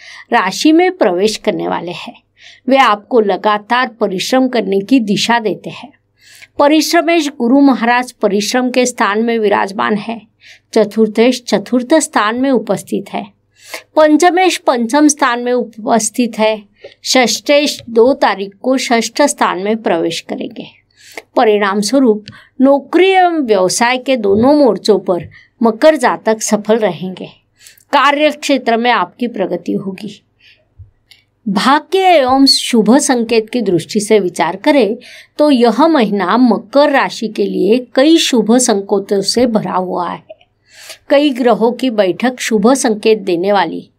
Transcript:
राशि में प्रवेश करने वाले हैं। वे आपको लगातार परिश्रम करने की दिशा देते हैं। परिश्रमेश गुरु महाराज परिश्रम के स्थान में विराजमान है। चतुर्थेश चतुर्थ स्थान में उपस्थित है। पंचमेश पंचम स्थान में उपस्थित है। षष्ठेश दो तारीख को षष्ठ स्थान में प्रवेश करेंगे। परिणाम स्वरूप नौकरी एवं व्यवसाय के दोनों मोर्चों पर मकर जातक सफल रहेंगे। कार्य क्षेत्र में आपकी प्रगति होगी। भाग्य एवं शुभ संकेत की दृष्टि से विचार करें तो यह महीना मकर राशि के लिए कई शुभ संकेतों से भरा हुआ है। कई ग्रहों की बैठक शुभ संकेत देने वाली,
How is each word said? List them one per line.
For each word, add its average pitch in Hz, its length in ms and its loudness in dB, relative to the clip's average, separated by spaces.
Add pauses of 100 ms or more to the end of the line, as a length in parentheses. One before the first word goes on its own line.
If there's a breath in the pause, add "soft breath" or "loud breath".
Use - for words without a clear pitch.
(340 loud breath)
राशि 208 380 0
में 359 260 4
प्रवेश 202 400 0
करने 170 300 -4
वाले 175 260 -6
हैं। - 220 -16 (520 loud breath)
वे 262 120 4
आपको 233 420 2
लगातार 220 800 -2
परिश्रम 214 480 0
करने 196 340 -2
की 262 200 2
दिशा 214 380 -2
देते 180 320 -6
हैं। - 200 -20 (680 loud breath)
परिश्रमेश 311 720 2
गुरु 240 300 0
महाराज 247 520 0
परिश्रम 208 580 -2
के 247 140 0
स्थान 220 380 -2
में 233 160 -2
विराजमान 214 580 0
है। 226 240 -10 (520 soft breath)
चतुर्थेश 220 720 0
चतुर्थ 240 520 -2
स्थान 247 460 -2
में 269 100 0
उपस्थित 208 580 -4
है। 202 140 -10 (720 loud breath)
पंचमेश 320 600 2
पंचम 262 500 0
स्थान 240 360 -2
में 247 100 -4
उपस्थित 226 840 -2
है। 214 240 0 (420 loud breath)
षष्ठेश 269 840 0
दो 233 260 4
तारीख 202 400 -4
को 262 240 -2
षष्ठ 233 440 -2
स्थान 220 360 -2
में 220 220 -4
प्रवेश 170 400 -2
करेंगे। - 460 -12 (680 loud breath)
परिणाम 208 460 2
स्वरूप 220 440 0 (360 loud breath)
नौकरी 277 480 2
एवं 359 320 2
व्यवसाय 220 560 0
के 254 200 -2
दोनों 220 380 2
मोर्चों 214 460 2
पर 170 280 -6 (320 soft breath)
मकर 226 360 2
जातक 220 440 -2
सफल 214 380 -2
रहेंगे। 185 500 -6 (640 soft breath)
कार्य 285 380 2
क्षेत्र 262 460 -2
में 240 140 0
आपकी 208 380 -2
प्रगति 180 460 -6
होगी। 196 460 -12 (1200 soft breath)
भाग्य 277 540 0 (100)
एवं 277 360 4
शुभ 226 520 2
संकेत 233 520 0
की 247 120 -4
दृष्टि 190 380 -2
से 214 200 2
विचार 175 380 -4
करें 240 400 0 (420 loud breath)
तो 294 120 4
यह 240 360 2
महीना 202 500 0
मकर 254 540 2
राशि 226 360 -2
के 214 180 -4
लिए 190 320 0 (180)
कई 320 240 4
शुभ 226 380 2
संकेतों 202 680 -2
से 233 240 0
भरा 208 280 -2
हुआ 180 340 -6
है। 175 160 -14 (840 loud breath)
कई 294 220 4
ग्रहों 233 420 0
की 262 180 -4
बैठक 214 480 -2
शुभ 214 340 2
संकेत 220 460 0
देने 185 320 -2
वाली, 175 480 -2